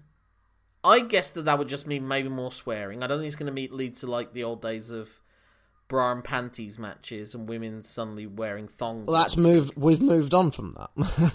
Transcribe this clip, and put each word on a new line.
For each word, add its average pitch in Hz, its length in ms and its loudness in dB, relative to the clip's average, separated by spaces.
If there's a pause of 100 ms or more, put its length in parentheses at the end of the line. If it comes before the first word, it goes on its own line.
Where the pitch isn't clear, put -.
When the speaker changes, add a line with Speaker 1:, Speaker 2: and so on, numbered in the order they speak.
(840)
Speaker 1:
I 214 180 8
guess 214 320 2
that 165 100 -6
that 147 160 4
would 143 80 -2
just 139 200 -8
mean 139 200 -4
maybe 135 220 0
more 127 220 -6
swearing. 107 520 -6
I 127 40 -2
don't 139 100 0
think 156 100 -6
it's 147 80 -8
gonna 147 160 -6
meet, 131 220 -8
lead 131 240 -6
to, 131 100 -8
like, 120 260 -4
the 120 100 -6
old 113 180 -6
days 113 280 -8
of 110 300 -12 (720)
bra 127 240 2
and 123 100 -8
panties 120 560 -8
matches 107 560 -12
and 113 140 -10
women 113 340 -8
suddenly 110 440 -8
wearing 104 420 -8
thongs 113 380 -8
Speaker 2:
Well, 160 80 2
Speaker 1:
and 165 80 4
Speaker 2:
that's 165 140 0
Speaker 1:
everything. 170 160 8
Speaker 2:
moved, 147 220 4
we've 151 260 4
moved 160 320 4
on 175 180 6
from 104 260 -10
that. - 580 2